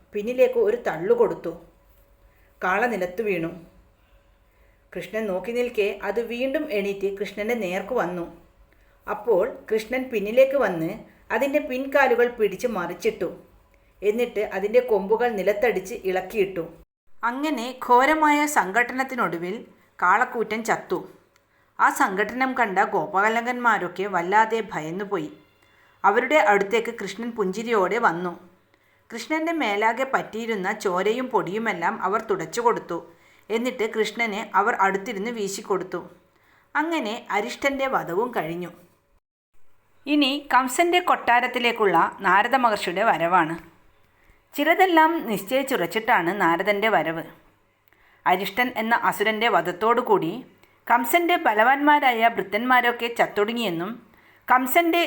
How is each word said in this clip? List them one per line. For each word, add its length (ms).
പിന്നിലേക്ക് 500
ഒരു 180
തള്ളു 360
കൊടുത്തു. 400
കാള 240
നിലത്തു 380
വീണു. 280
കൃഷ്ണൻ 340
നോക്കി 240
നിൽക്കെ 360
അത് 220
വീണ്ടും 460
എണീറ്റ് 400
കൃഷ്ണൻ്റെ 440
നേർക്ക് 380
വന്നു. 320
അപ്പോൾ 380
കൃഷ്ണൻ 380
പിന്നിലേക്ക് 540
വന്ന് 320
അതിൻ്റെ 280
പിൻകാലുകൾ 680
പിടിച്ച് 400
മറിച്ചിട്ടു. 640
എന്നിട്ട് 420
അതിൻ്റെ 260
കൊമ്പുകൾ 500
നിലത്തടിച്ച് 640
ഇളക്കിയിട്ടു. 580
അങ്ങനെ 420
ഘോരമായ 640
സംഘട്ടനത്തിനൊടുവിൽ 1080
കാളക്കൂറ്റൻ 640
ചത്തു. 360
ആ 100
സംഘട്ടനം 640
കണ്ട 300
ഗോപാലകന്മാരൊക്കെ 1200
വല്ലാതെ 540
ഭയന്നുപോയി. 680
അവരുടെ 360
അടുത്തേക്ക് 560
കൃഷ്ണൻ 360
പുഞ്ചിരിയോടെ 680
വന്നു. 340
കൃഷ്ണൻ്റെ 440
മേലാകെ 520
പറ്റിയിരുന്ന 680
ചോരയും 580
പൊടിയുമെല്ലാം 720
അവർ 200
തുടച്ചു 400
കൊടുത്തു. 380
എന്നിട്ട് 400
കൃഷ്ണന് 520
അവർ 200
അടുത്തിരുന്ന് 560
വീശിക്കൊടുത്തു. 680
അങ്ങനെ 400
അരിഷ്ടൻ്റെ 560
വധവും 440
കഴിഞ്ഞു. 400
ഇനി 260
കംസൻ്റെ 520
കൊട്ടാരത്തിലേക്കുള്ള 1000
നാരദ 340
മഹർഷിയുടെ 480
വരവാണ്. 520
ചിലതെല്ലാം 560
നിശ്ചയിച്ചുറച്ചിട്ടാണ് 1080
നാരദൻ്റെ 560
വരവ്. 340
അരിഷ്ടൻ 500
എന്ന 280
അസുരൻ്റെ 460
വധത്തോടുകൂടി 840
കംസൻ്റെ 480
ബലവാന്മാരായ 920
ഭൃത്യന്മാരൊക്കെ 800
ചത്തൊടുങ്ങിയെന്നും 840
കംസൻ്റെ 600